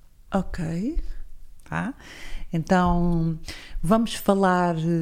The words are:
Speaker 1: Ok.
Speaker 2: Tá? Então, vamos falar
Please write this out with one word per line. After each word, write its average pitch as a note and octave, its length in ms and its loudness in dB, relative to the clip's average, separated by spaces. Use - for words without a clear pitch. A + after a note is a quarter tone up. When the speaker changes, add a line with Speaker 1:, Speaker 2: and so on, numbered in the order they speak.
Speaker 1:
Ok. F#3 680 -2
Speaker 2:
Tá? F3+ 300 -4
Então, E3+ 840 2
vamos A3 320 2
falar F3+ 600 4